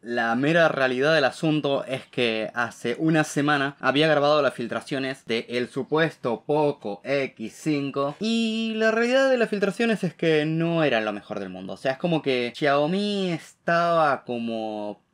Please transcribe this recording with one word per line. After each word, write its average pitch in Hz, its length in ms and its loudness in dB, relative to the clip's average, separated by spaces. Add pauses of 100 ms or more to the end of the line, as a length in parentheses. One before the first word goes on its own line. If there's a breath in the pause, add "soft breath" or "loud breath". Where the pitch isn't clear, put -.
la 117 320 -2
mera 156 340 4
realidad 135 460 0
del 147 120 2
asunto 147 600 0
es 127 220 -8
que 110 480 -2
hace 117 420 -4
una 160 280 2
semana 143 540 0
había 143 280 2
grabado 147 340 4
las 131 140 2
filtraciones 131 720 -6
de 117 220 -2
el 123 200 -2
supuesto 139 760 -2
Poco 147 600 -2
X 127 520 -4
cinco. 143 640 -2
Y 226 560 -2
la 220 140 2
realidad 240 400 2
de 254 80 4
las 220 120 0
filtraciones 208 540 0
es 170 120 -4
que 156 280 2
no 165 400 0
eran 117 220 2
lo 107 80 -2
mejor 101 260 -8
del 98 100 -8
mundo. 95 240 -10
O 95 40 -12
sea, 135 140 -2
es 131 80 -2
como 165 240 0
que 123 320 0
Xiaomi 185 760 0
estaba 165 920 0
como 110 760 -6 (140)